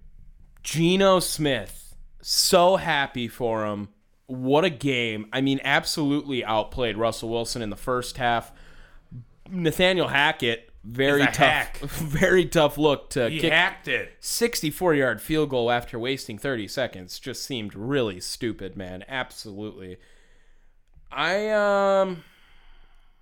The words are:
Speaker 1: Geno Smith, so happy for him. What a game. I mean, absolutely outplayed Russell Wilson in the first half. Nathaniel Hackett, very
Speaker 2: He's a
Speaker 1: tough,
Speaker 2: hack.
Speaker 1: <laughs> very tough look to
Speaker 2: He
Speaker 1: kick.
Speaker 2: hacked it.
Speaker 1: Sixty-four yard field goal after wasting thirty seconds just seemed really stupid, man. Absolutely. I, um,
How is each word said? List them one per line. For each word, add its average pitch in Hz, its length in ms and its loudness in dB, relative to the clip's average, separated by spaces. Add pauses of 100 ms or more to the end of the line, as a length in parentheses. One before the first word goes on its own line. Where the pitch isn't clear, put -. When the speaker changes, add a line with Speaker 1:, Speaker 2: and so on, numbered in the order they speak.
(640)
Speaker 1:
Geno 185 560 4
Smith, - 760 -4 (260)
so 185 560 4
happy 143 500 -2
for 110 380 -2
him. 104 240 -6 (360)
What 131 400 2
a 190 40 2
game. 120 600 -2
I 131 80 -2
mean, 135 240 2
absolutely 143 800 0
outplayed 113 540 0
Russell 113 320 -2
Wilson 117 320 -4
in 107 80 -4
the 104 80 -8
first 123 400 -4
half. 120 340 0 (1000)
Nathaniel 175 600 2
Hackett, 139 600 0 (140)
very 135 380 2
Speaker 2:
He's 131 80 4
a - 40 -2
Speaker 1:
tough, 170 140 4
Speaker 2:
hack. 147 300 0
Speaker 1:
<laughs> - 40 -12
very 160 640 2
tough 151 320 2
look 147 340 2
to 120 180 0
Speaker 2:
He 160 100 -4
Speaker 1:
kick. 156 140 2
Speaker 2:
hacked 180 340 0
it. 113 320 -4
Speaker 1:
Sixty-four 185 760 0
yard 127 260 0
field 156 280 0
goal 120 220 0
after 120 260 -2
wasting 120 400 -6
thirty 117 300 -4
seconds 98 520 -8
just - 240 -10
seemed 107 300 -8
really 107 460 -2
stupid, 98 560 -8
man. 92 320 -12
Absolutely. 104 880 -10 (1120)
I, 175 420 -2
um, 196 720 2 (1000)